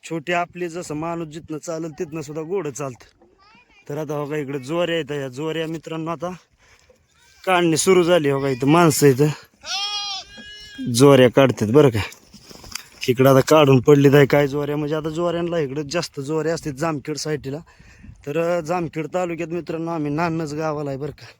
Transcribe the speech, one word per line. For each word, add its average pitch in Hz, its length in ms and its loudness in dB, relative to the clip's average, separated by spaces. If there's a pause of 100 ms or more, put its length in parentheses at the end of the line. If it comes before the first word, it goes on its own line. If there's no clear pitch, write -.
(100)
छोटे 165 220 -6
आपले 175 360 -4
जसं 160 260 -10
माणूस 165 340 -8
जिथनं 156 300 -12
चालेल 165 320 -8
तिथनं 156 300 -10
सुद्धा 147 220 -10
घोडं 160 280 -6
चालतं. 135 340 -10 (840)
तर 147 100 -8
आता 151 160 -8
हो 147 120 -6
का, 147 100 -8
इकडे 143 220 -6
जोऱ्या 165 380 -4
येतात, 147 200 -6
या 139 120 -8
जोऱ्या 156 400 -6
मित्रांनो 160 420 -8
आता 170 200 -8 (1120)
काढणी 175 320 2
सुरू 180 260 4
झाली. 160 280 2
हो 135 100 0
का, 139 80 -2
इथं 131 180 -2
माणसं 156 400 6
इथं 139 200 6 (1700)
जोऱ्या 131 380 8
काढतात 123 380 2
बरं 143 200 6
का. 110 120 0 (1080)
इकडं 131 220 4
आता 135 100 6
काढून 135 400 6
पडली 143 360 6
आहे 143 100 8
काय 143 220 2
जोऱ्या, 143 280 -4
म्हणजे 147 180 -4
आता 156 140 -6
जोऱ्यांना 170 500 -4
इकडं 143 240 -4
जास्त 147 380 -8
जोऱ्या 156 340 -4
असतात 151 180 -8
जामखेड 151 440 -6
साईडला. 135 420 -8 (680)
तर, 165 320 -2
अ, - 20 -4
जामखेड 160 540 -6
तालुक्यात 170 340 -4
मित्रांनो 165 420 -8
आम्ही 151 220 -4
नान्नज 160 420 -4
गावाला 151 360 -6
आहे 135 80 -8
बरं 143 120 -10
का. - 160 -20 (140)